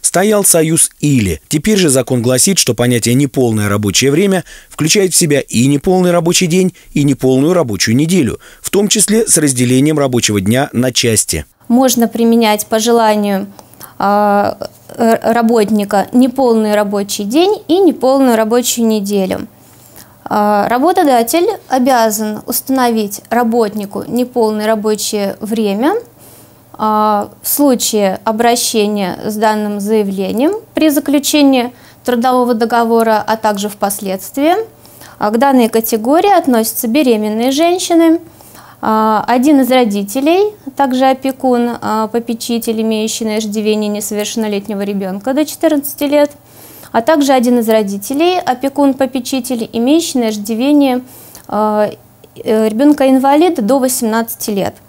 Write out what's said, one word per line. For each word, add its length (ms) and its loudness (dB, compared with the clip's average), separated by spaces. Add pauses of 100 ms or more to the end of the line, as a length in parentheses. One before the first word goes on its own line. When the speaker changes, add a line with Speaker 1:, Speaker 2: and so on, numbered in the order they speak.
Speaker 1:
стоял 440 0
союз 460 2 (100)
«или». 480 0
Теперь 300 0
же 100 2
закон 340 0
гласит, 360 0
что 160 0
понятие 420 0
«неполное 520 0
рабочее 440 0
время» 320 0 (240)
включает 460 0
в 20 0
себя 240 2
и 260 0
«неполный 460 2
рабочий 340 0
день», 280 0 (180)
и 100 0
«неполную 520 2
рабочую 420 0
неделю», 420 0 (240)
в 80 -12
том 160 0
числе 400 0
с 100 0
разделением 600 2
рабочего 420 0
дня 320 0
на 200 -2
части. 520 -2 (220)
Speaker 2:
Можно 400 2
применять 600 0
по 120 -2
желанию, 680 0 (500)
а, 600 0 (380)
р-, 280 2
работника 880 0
«неполный 640 2
рабочий 480 -4
день» 420 0
и 120 0
«неполную 580 2
рабочую 500 0
неделю». 640 -2 (800)
А, 420 0
работодатель 800 2 (220)
обязан 800 0
установить 840 -2
работнику 800 -2
неполное 580 -2
рабочее 760 -2
время, 540 -2 (800)
а, 580 0 (120)
в 60 -10
случае 760 0
обращения 1000 0
с 120 -6
данным 440 -2
заявлением 720 -2 (200)
при 140 2
заключении 840 2 (320)
трудового 500 0
договора, 720 0
а 100 -2
также 320 -2
впоследствии. 840 -4 (640)
А, 120 -2
к 80 0
данной 300 4
категории 680 2
относятся 520 0
беременные 640 0
женщины, 680 2 (600)
а, 480 0
один 320 4
из 100 2
родителей, 840 0 (220)
также 300 0
опекун, 680 0 (100)
а, 240 -2
попечитель, 760 -4
имеющий 460 -2
на 120 -2
иждивении 500 -2
несовершеннолетнего 920 -4
ребёнка 540 -4
до 100 2
четырнадцати 600 -2
лет, 260 2 (600)
а 80 0
также 320 2
один 260 2
из 100 -2
родителей, 680 0
опекун, 560 0
попечитель, 800 -4
имеющий 460 0
на 120 0
иждивении, 720 0 (460)
а, 420 0 (460)
э, 320 0
ребёнка-инвалида 920 2
до 160 2
восемнадцати 720 -2
лет 240 -4 (140)